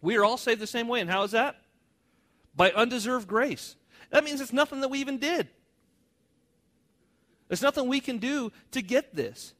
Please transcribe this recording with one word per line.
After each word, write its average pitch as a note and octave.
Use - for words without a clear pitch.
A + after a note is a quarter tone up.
We F#3+
are G#3
all A#3
saved A#3
the G#3+
same A#3
way. A#3+
And F3
how F#3+
is G3+
that? A#3
By F#3
undeserved A#3
grace. A3
That D4+
means D4
it's C4
nothing C#4
that C4+
we C4+
even C4+
did. C#4+
There's F3+
nothing C#4
we C4+
can B3+
do B3
to B3+
get A#3
this. A#2+